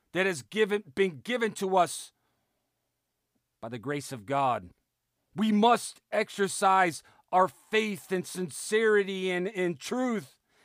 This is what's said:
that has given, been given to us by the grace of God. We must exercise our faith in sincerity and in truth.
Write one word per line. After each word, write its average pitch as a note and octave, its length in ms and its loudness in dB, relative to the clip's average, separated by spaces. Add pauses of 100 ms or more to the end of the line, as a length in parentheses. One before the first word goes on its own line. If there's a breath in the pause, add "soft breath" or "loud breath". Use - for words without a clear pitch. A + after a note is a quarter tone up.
(120)
that F#3 140 0
has E3 160 -4
given, G#3 520 -2
been F#3 260 0
given A#3 320 -2
to F#3+ 260 0
us - 340 0 (1500)
by A#2 80 -12
the A#2+ 100 -10
grace C#3 320 -8
of A2+ 160 -12
God. B2 440 0 (640)
We G#3+ 160 0
must A3 480 2 (100)
exercise F#3+ 920 0 (280 soft breath)
our F#3 160 6
faith G#3 640 -2
in F#3 140 -2
sincerity G3 1080 0
and F3+ 160 -2
in F#3 300 -2
truth. A#3+ 600 -4 (280 soft breath)